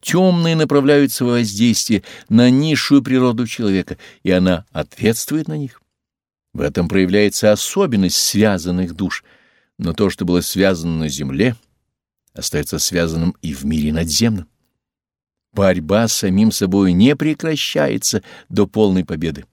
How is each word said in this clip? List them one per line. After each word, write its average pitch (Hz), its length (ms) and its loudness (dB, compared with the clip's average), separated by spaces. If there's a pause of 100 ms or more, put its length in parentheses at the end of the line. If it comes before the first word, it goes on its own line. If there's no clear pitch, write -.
Тёмные 170 540 2
направляют 143 560 4
своё 120 220 -2
воздействие 110 680 0 (240)
на 120 220 6
низшую 139 540 2
природу 127 440 0
человека, 95 500 -4 (260)
и 95 80 0
она 92 400 2
ответствует 127 760 -4
на 156 100 -6
них. 139 240 -10 (720)
В - 80 -8
этом 73 260 -2
проявляется 101 640 2
особенность 107 680 0
связанных 90 760 0
душ, 90 280 -6 (540)
но 82 160 -4
то, 101 160 0
что - 160 -6
было 87 160 2
связано 85 560 0
на 78 120 -4
земле, 73 460 -4 (800)
остаётся - 460 -6
связанным 82 640 -2
и 80 120 -8
в 67 120 -12
мире 76 280 -2
надземном. 85 540 -2 (1040)
Борьба 98 540 2
с - 60 -2
самим 104 380 2
собой 95 420 2
не 120 220 4
прекращается 147 1080 -4 (260)
до 101 180 2
полной 95 380 2
победы. 78 480 -8